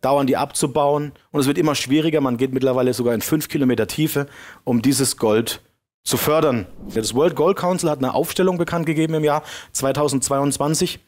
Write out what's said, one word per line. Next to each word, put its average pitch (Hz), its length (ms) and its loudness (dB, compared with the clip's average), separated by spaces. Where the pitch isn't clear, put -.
dauern, 135 260 2
die 127 100 2
abzubauen. 143 720 0
Und 151 80 -2
es 131 80 2
wird 143 100 0
immer 156 160 2
schwieriger. 151 480 2
Man 123 160 0
geht 131 160 0
mittlerweile 127 400 2
sogar 120 220 0
in 107 60 -2
fünf 156 260 -2
Kilometer 127 400 0
Tiefe, 151 400 -2
um 120 200 0
dieses 131 340 2
Gold 110 440 0
zu - 140 -2
fördern. 147 480 2
Das 110 200 -4
World 147 220 2
Gold 170 220 2
Council 175 320 0
hat 147 100 -2
eine 127 140 -2
Aufstellung 180 440 0
bekannt 170 280 -2
gegeben 160 280 0
im 156 100 0
Jahr 147 200 2
zweitausendzweiundzwanzig 143 1300 0